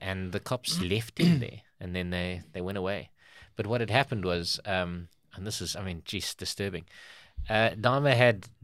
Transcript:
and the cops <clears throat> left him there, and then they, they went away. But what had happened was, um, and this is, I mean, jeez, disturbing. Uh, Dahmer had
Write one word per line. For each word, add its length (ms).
and 300
the 80
cops 400
<clears throat> 140
left 240
him 220
there, 220
and 160
then 140
they, 320
they 80
went 160
away. 340
But 100
what 140
had 100
happened 360
was, 400
um, 420
and 120
this 160
is, 140
I 60
mean, 220
jeez, 320
disturbing. 480
Uh, 220
Dahmer 440
had 340